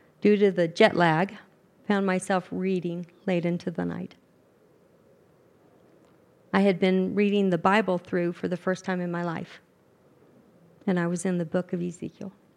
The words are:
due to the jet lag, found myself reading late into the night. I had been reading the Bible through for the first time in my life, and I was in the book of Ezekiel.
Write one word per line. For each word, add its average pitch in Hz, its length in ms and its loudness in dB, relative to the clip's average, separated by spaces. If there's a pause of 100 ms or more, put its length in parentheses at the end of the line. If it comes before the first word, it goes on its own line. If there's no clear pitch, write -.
(200)
due 208 160 6
to 202 140 4
the 170 180 2
jet 208 280 4
lag, 170 400 2 (500)
found 196 200 0
myself 185 440 -2
reading 180 560 -4 (200)
late 175 180 0
into 175 260 -4
the 175 140 -6
night. 175 300 -8 (2500)
I 196 60 4
had 196 180 4
been 185 360 2
reading 202 360 2
the 170 80 2
Bible 190 400 2
through 175 360 -4
for - 120 -6
the 175 100 -4
first 180 280 -6
time 185 160 -4
in 175 100 -6
my 175 140 -6
life, 170 360 -10 (1300)
and 180 140 0
I 170 60 0
was 175 180 -4
in 180 140 -2
the 170 80 -4
book 180 260 -4
of 180 80 -4
Ezekiel. 170 500 -10 (260)